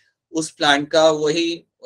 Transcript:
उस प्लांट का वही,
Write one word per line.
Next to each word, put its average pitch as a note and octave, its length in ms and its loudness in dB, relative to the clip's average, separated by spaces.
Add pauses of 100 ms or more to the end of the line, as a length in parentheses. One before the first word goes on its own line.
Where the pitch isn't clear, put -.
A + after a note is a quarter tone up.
(320)
उस D#3+ 200 -6
प्लांट D3 400 -2
का D#3+ 200 4
वही, E3 540 -4 (200)